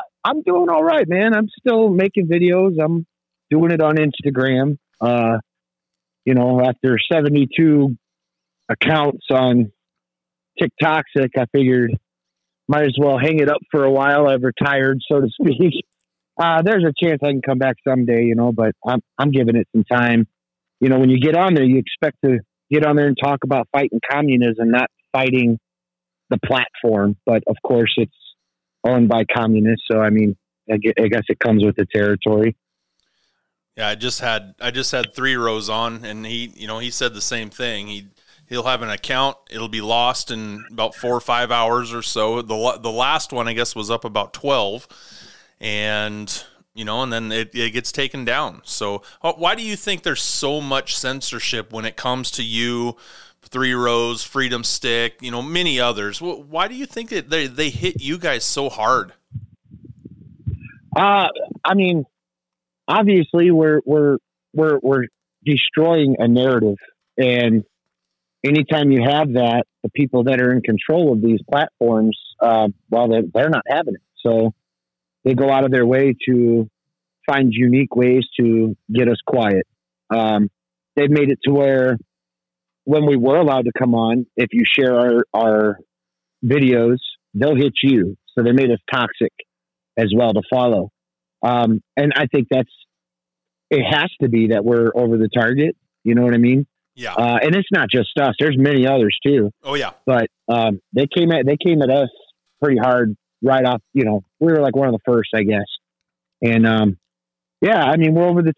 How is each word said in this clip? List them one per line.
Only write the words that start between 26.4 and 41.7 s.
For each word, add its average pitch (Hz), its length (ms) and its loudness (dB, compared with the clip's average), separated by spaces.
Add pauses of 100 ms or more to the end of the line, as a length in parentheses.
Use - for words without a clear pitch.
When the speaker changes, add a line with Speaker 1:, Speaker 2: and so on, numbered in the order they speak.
Speaker 1:
platform. 110 800 0
But 110 220 0
of 110 80 -2 (100)
course, 117 340 2
it's - 180 -4 (680)
owned 120 260 2
by 113 240 2
communists, 110 560 0
so 110 120 0
I 107 100 2
mean, 107 260 2 (320)
I 110 100 0
gue-, 104 200 0
I 113 80 2
guess 107 220 0
it - 100 -2
comes 110 260 2
with 104 120 2
the 98 100 0
territory. 107 720 0 (1200)
Speaker 2:
Yeah, 110 100 -6
I 104 80 -2
just 120 240 -6
had, 110 420 -6
I 120 120 -8
just 127 180 -6
had 123 240 -6
Three 131 220 -2
Rows 110 340 -4
on, 113 340 -6
and 110 220 -14
he, 117 300 -10
you 107 100 -18
know, 110 140 -10
he 120 100 -10
said 120 240 -6
the 104 60 -12
same 113 280 -8
thing. 107 380 -10
He, 101 220 -16 (400)
he'll 123 160 -8
have 127 180 -4
an 113 80 -10
account. 131 460 -4 (140)
It'll 110 180 -12
be 110 120 -10
lost 120 520 -4
in 107 400 -14
about 113 240 -6
four 123 180 -6
or 120 60 -4
five 120 320 -4
hours 117 420 -2